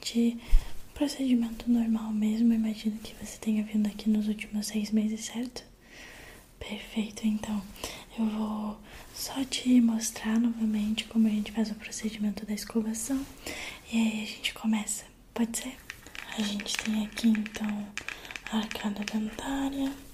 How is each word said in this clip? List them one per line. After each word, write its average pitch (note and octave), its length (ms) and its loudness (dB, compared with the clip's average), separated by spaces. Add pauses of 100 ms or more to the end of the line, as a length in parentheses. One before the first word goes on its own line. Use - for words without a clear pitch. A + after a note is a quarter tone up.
de A#3 340 2 (580)
procedimento B3 760 2
normal A3+ 420 4
mesmo. G#3+ 400 6
Imagino A3 460 0
que - 160 -12
você - 240 -14
tenha G#3+ 260 2
vindo G#3+ 220 2
aqui G#3 220 -2
nos G#3+ 200 4
últimos G#3 380 -2
seis G#3 240 -2
meses, A3 340 2
certo? B3 400 -6 (960)
Perfeito, - 640 -6
então. G#3+ 360 -2 (560)
Eu A3+ 80 2
vou G#3+ 520 -4 (360)
só - 300 -4
te B3+ 360 6
mostrar A3 580 2
novamente A3 680 2
como A3+ 220 4
a G#3+ 40 4
gente G#3 220 0
faz A3 180 0
o G#3 40 -4
procedimento G#3 720 -4
da G#3+ 80 -4
escovação. A3+ 680 -2 (680)
E A3+ 40 2
aí A3 260 2
a G#3+ 40 -6
gente - 280 -6
começa, A3 500 -2 (300)
pode A#3 240 0
ser? B3+ 180 -10 (640)
A A3 40 -2
gente G3+ 340 -4
tem G#3+ 300 0
aqui, - 220 0
então, G#3+ 580 0 (680)
a A3 60 0
arcada G#3 460 -4
dentária C4+ 880 -4 (220)